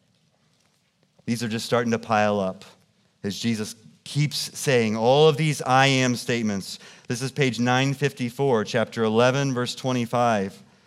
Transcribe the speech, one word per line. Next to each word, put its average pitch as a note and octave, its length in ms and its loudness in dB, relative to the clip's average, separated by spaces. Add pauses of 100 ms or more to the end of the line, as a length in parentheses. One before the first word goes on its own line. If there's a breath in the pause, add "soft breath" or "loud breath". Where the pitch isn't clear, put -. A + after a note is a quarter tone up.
(1300)
These A#2 160 -2
are A#2+ 40 -2
just A2 200 -6
starting A#2+ 240 0
to A2 80 0
pile G#2 400 2
up F#2+ 260 -6 (580)
as G2+ 140 -6
Jesus A2 380 -4 (280)
keeps C#3+ 340 -2 (200)
saying A2+ 400 0
all C3+ 320 6
of C#3+ 80 0
these D#3 240 -2
"I C3 240 4
am" C3 300 2
statements. A2 640 -4 (280 loud breath)
This B2+ 140 -4
is C3 100 -6
page C3 280 -2
nine B2+ 340 2
fifty-four, B2+ 720 -2
chapter A2 400 -2
eleven, B2 500 2
verse B2 220 -4
twenty-five. A#2+ 840 -2 (280 soft breath)